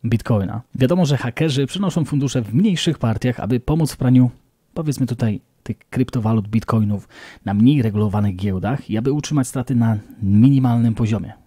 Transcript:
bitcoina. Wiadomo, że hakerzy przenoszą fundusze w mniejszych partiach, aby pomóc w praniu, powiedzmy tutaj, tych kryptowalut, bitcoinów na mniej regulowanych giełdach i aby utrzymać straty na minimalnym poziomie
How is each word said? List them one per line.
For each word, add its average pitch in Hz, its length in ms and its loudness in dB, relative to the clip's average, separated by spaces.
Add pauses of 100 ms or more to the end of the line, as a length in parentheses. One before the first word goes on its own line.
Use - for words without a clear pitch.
bitcoina. 110 580 -2 (120)
Wiadomo, 165 320 2
że 143 100 0
hakerzy 135 500 -2
przenoszą 180 380 -2
fundusze 135 380 -2
w 107 120 -8
mniejszych 170 440 2
partiach, 117 420 -2
aby 120 200 0
pomóc 156 320 0
w - 40 -14
praniu, 127 340 4 (440)
powiedzmy 143 320 -4
tutaj, 117 340 -2 (220)
tych - 160 -10
kryptowalut, 113 720 -2
bitcoinów 104 600 -2 (360)
na 98 100 -4
mniej 127 280 4
regulowanych 104 540 0
giełdach 98 540 -4
i 107 80 -2
aby 131 140 -2
utrzymać 147 360 -2
straty 131 260 -6
na 113 220 2 (260)
minimalnym 117 720 4
poziomie 107 380 -2 (140)